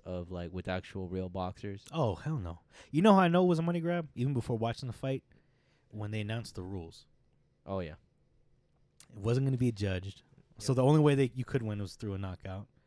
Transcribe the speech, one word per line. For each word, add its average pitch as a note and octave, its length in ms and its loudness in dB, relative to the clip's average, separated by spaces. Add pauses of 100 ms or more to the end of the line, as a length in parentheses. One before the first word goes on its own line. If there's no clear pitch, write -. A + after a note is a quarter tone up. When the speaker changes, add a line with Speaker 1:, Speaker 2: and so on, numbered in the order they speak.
Speaker 1:
of, F2+ 260 -6
like, F2 200 -6
with F2+ 160 -6
actual F#2 400 -6
real F#2 220 -4
boxers. F#2+ 640 -8
Speaker 2:
Oh, G#2+ 240 0
hell D#3 220 -6
no. E2+ 220 -8 (320)
You D3+ 100 2
know G#3 120 8
how F#3+ 80 8
I F3+ 80 6
know F3+ 140 6
it F3+ 40 6
was E3 120 4
a E3 40 -2
money E3+ 160 0
grab? E3+ 360 -2
Even C3+ 180 0
before A#2+ 240 0
watching A#2 300 -2
the A2+ 60 -6
fight, C3+ 300 -4 (640)
when G#2 220 -8
they G#2+ 100 -4
announced A2 340 -6
the F#2 80 -8
rules. F2+ 420 -10 (600)
Speaker 1:
Oh, F#2+ 140 -4
yeah. D#2 160 -6 (1200)
Speaker 2:
It G#2 60 -12
wasn't B2 260 2
gonna C3 100 0
be A#2+ 140 4
judged. G2 500 -4 (380)
So C3+ 140 0
Speaker 1:
Yep. - 20 4
Speaker 2:
the B2+ 80 4
only D3+ 160 8
way D3 160 6
that C3 220 2
you B2+ 80 -4
could B2 180 -2
win G#2 180 -4
was F#2+ 140 -8
through G#2 180 -6
a F#2+ 60 -4
knockout. F#2+ 480 -8 (180)